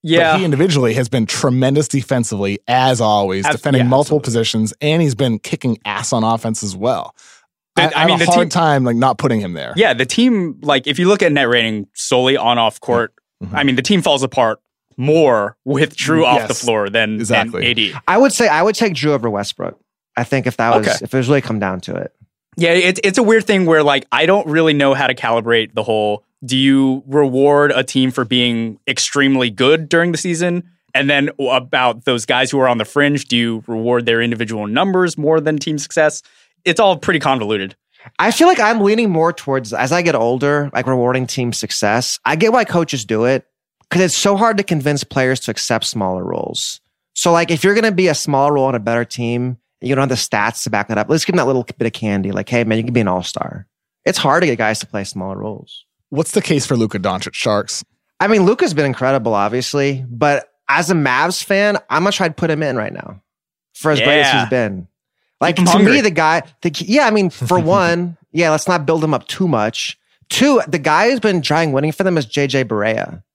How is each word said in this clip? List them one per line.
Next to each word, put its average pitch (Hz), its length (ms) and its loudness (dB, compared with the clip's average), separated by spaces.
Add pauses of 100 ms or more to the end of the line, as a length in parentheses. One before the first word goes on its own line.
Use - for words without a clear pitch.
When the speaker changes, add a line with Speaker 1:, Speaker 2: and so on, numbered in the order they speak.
Speaker 1:
Yeah. 165 300 4
Speaker 2:
But 185 60 4
he 190 80 0
individually 143 480 2
has 127 160 -2
been 117 160 0
tremendous 135 600 0
defensively, 113 800 -2
as 127 360 2
always, 101 420 0
Speaker 1:
Abs-, 147 120 0
Speaker 2:
defending 131 260 0
Speaker 1:
yeah, 120 60 2
Speaker 2:
multiple 143 320 2
Speaker 1:
absolutely. - 40 -14
Speaker 2:
positions, 113 560 -2
and 156 220 0
he's 139 120 0
been 117 240 -2
kicking - 460 -4
ass 104 300 -6
on 110 100 0
offense 113 380 -4
as 98 120 -8
well. 101 400 -6 (600)
Speaker 1:
The, 175 60 2
Speaker 2:
I, 160 40 2
Speaker 1:
I 151 180 0
Speaker 2:
I - 20 4
Speaker 1:
mean, 175 120 2
Speaker 2:
have 170 80 2
Speaker 1:
the 175 40 2
Speaker 2:
a 175 40 4
hard 175 100 4
Speaker 1:
team 165 60 -4
Speaker 2:
time, 147 340 2
like, 120 100 0
not 123 240 2
putting 120 220 0
him 90 140 -6
there. 65 220 -10
Speaker 1:
Yeah, 120 180 2
the 127 120 -2
team, 220 560 0
like, 139 240 0
if 143 140 -4
you 175 80 4
look 196 160 2
at 160 80 4
net 139 160 2
rating 113 460 0
solely 127 420 0
on 120 220 0
off 113 220 0
court, 117 320 -2 (300)
Speaker 2:
Mm-hmm. 101 140 -8
Speaker 1:
I 147 80 0
mean, 131 100 2
the 127 80 0
team 190 180 2
falls 139 220 2
apart 120 380 0 (360)
more 131 680 2
with 143 320 0
Jrue 156 280 2
off 123 180 4
the 110 120 -4
Speaker 2:
Yes. - 100 -8
Speaker 1:
floor 107 260 0
than, 107 260 0
Speaker 2:
Exactly. 113 460 -2
Speaker 1:
than 120 80 0
A 123 40 0
D. 107 200 -2 (120)
Speaker 3:
I 190 120 2
would 262 140 4
say, 233 160 0
I 156 140 2
would 208 120 2
take 208 200 0
Jrue 139 160 -2
over 120 180 -2
Westbrook. 101 500 -6 (380)
I 117 80 -2
think 135 220 -2
if 123 120 -4
that 117 180 2
was, 107 100 0
Speaker 1:
Okay. 107 160 0
Speaker 3:
if 104 100 -6
it 131 40 -2
was 123 120 0
really 143 120 4
come 113 180 -6
down 92 240 -4
to - 140 -10
it. - 180 -10 (420)
Speaker 1:
Yeah, 170 140 2
it's, 180 320 2
it's 196 160 0
a 254 40 4
weird 220 220 4
thing 190 220 2
where, 160 160 4
like, 143 300 0
I 147 140 2
don't 196 200 2
really 160 280 2
know 139 200 4
how 135 140 0
to 127 60 -2
calibrate 117 600 0
the 110 80 -2
whole, 107 400 -2 (220)
do 131 120 -4
you 135 500 2
reward 143 680 2
a 127 80 0
team 131 300 0
for 131 120 -2
being 117 600 -2
extremely 135 640 0
good 139 380 2
during 170 240 2
the 160 60 -4
season? 175 440 -2 (320)
And 139 160 0
then 143 200 0 (200)
about 127 540 0
those 123 200 0
guys 127 280 0
who 139 80 0
are 131 80 4
on 120 100 2
the 110 60 -2
fringe, 143 420 0
do 123 100 -2
you 117 300 -2
reward 117 400 -2
their 117 160 2
individual 113 460 -4
numbers 180 500 0
more 156 220 0
than 151 180 -2
team 151 200 -6
success? 156 440 0 (420)
It's 175 140 0
all 190 180 4
pretty 170 220 -2
convoluted. 107 560 -2 (460)
Speaker 3:
I 196 100 2
feel 320 160 4
like 359 140 4
I'm 214 220 2
leaning 214 280 2
more 165 220 0
towards, 135 400 -6
as 123 180 -2
I 175 120 2
get 165 120 2
older, 135 580 0
like, 127 140 -2
rewarding 127 400 0
team 120 260 -4
success. - 720 -2
I 139 120 0
get 220 160 2
why 240 120 2
coaches 151 400 -2
do 110 200 -2
it, 131 220 0 (440)
'cause 180 120 2
it's 175 140 0
so 202 200 2
hard 220 220 2
to 196 40 -2
convince 147 400 -2
players 131 380 0
to - 100 -8
accept - 360 -4
smaller 92 360 -4
roles. - 580 -8 (340)
So, - 180 2
like, 170 180 2
if 165 140 -2
you're 202 100 4
gonna 220 180 2
be 180 160 2
a 151 60 2
small 143 380 0
role 135 140 2
on 135 80 0
a 117 60 -4
better 117 260 -2
team, 120 500 -4 (240)
you 131 140 -2
don't 131 80 2
have 139 80 0
the 127 60 0
stats 107 480 -2
to 113 60 -6
back 104 180 -2
that 107 100 -2
up, 104 100 -2
let's 156 160 0
give - 100 -2
them 180 40 2
that 131 80 2
little 131 200 0 (120)
bit 117 80 -2
of 113 60 -2
candy. 101 380 -4
Like, 98 180 -6
"Hey, 120 160 0
man, 110 140 0
you 113 60 -2
can 123 80 -6
be 117 80 2
an 101 80 0
all-star." - 580 -6 (380)
It's 151 140 0
hard 151 240 2
to 170 40 2
get 120 120 0
guys 107 220 0
to - 60 -12
play 101 180 -8
smaller 95 340 -10
roles. - 460 -14 (260)
Speaker 2:
What's 151 220 -4
the 208 100 0
case 147 240 0
for 131 100 0
Luka 110 220 -2
Doncic, 95 360 -4
Sharks? - 500 -4 (360)
Speaker 3:
I 190 80 2
mean, 208 160 4
Luka's 220 300 2
been 143 120 0
incredible, 127 480 0
obviously, 131 760 -2
but 143 400 0 (180)
as 156 220 0
a 190 40 4
Mavs 147 480 0
fan, 202 360 0 (120)
I'm 156 120 0
gonna 196 100 2
try 180 160 -2
to 151 60 -6
put 165 160 -2
him 151 120 -2
in 131 140 -2
right 107 160 -4
now 50 280 -14 (540)
for - 160 -2
as 147 100 2
great 143 200 4
as 143 120 4
Speaker 1:
Yeah. 110 80 2
Speaker 3:
he's 104 100 -4
been. 101 380 -2 (520)
Like, 165 160 0
Speaker 1:
Keep 185 60 -2
him 175 40 4
Speaker 3:
to 170 60 6
Speaker 1:
hungry. 196 220 6
Speaker 3:
me, 285 60 4
the 214 100 2
guy, 160 320 2 (200)
the, 170 80 0 (160)
yeah, 262 200 2
I 220 40 4
mean, 208 200 2
Speaker 1:
<laughs> - 200 -8
Speaker 3:
for 180 100 4
one, 170 560 0 (160)
yeah, 160 180 2
let's 156 180 0
not 170 180 0
build 160 180 0
him 156 80 0
up 127 160 -4
too - 180 -2
much. 113 520 -2 (320)
Two, 262 360 2
the 160 120 -4
guy 160 320 2
who's 262 100 -2
been 185 220 0
trying 151 300 0
winning 147 200 0
for 196 120 -4
them 180 120 0
is 143 80 -2
J 143 220 -2
J 131 180 0
Barea. 104 580 -4 (120)